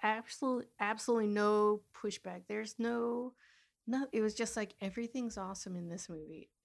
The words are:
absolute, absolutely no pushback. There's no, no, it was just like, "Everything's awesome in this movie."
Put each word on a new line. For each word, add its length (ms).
absolute, 640
absolutely 480
no 540
pushback. 520
There's 320
no, 540
no, 240
it 100
was 140
just 220
like, 240
"Everything's 580
awesome 360
in 140
this 200
movie." 400